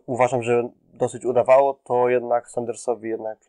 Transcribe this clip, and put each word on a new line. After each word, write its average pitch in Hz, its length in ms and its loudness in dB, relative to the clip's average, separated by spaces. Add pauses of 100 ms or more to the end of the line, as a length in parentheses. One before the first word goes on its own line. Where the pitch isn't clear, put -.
uważam, 123 380 0
że 120 260 0 (240)
dosyć - 320 -6
udawało, 127 580 4
to 123 260 0
jednak 120 400 0
Sandersowi 113 600 -6
jednak 110 280 -8 (120)